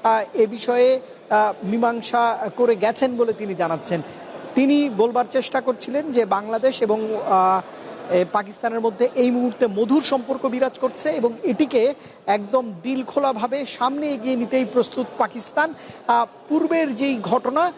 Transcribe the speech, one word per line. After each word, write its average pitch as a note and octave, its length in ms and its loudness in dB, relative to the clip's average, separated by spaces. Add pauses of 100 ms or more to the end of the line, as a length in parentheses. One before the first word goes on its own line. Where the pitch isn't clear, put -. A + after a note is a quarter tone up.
আহ, A3 200 4 (100)
এ A3 140 4
বিষয়ে, B3 520 2 (300)
আহ, G#3+ 240 4 (100)
মীমাংসা A#3 920 0
করে A#3 200 4
গেছেন A#3 420 0
বলে A3+ 160 2
তিনি G#3 220 -6
জানাচ্ছেন। E3 460 -2 (540)
তিনি C#4+ 340 4
বলবার A#3 420 2
চেষ্টা C4 300 0
করছিলেন C4 500 -4
যে A#3 140 4
বাংলাদেশ A3 560 0
এবং, G#3+ 260 0 (180)
আহ, F#3 360 4 (520)
এ, F3+ 180 4
পাকিস্তানের G#3+ 480 -2
মধ্যে A3+ 360 0
এই B3 160 4
মুহূর্তে B3 360 0
মধুর A3+ 360 2
সম্পর্ক C4+ 420 -2
বিরাজ B3+ 340 0
করছে C4 300 -2
এবং A#3+ 240 0 (100)
এটিকে C4+ 500 2 (320)
একদম G#3 480 0 (100)
দিলখোলাভাবে C4 840 -2
সামনে C#4+ 460 -2
এগিয়ে B3+ 240 -2
নিতেই B3 300 0
প্রস্তুত A#3+ 420 -2 (100)
পাকিস্তান। C4 560 -2 (340)
আহ, A#3+ 180 4 (240)
পূর্বের D#4+ 460 0
যেই C4 260 -2
ঘটনা B3+ 560 0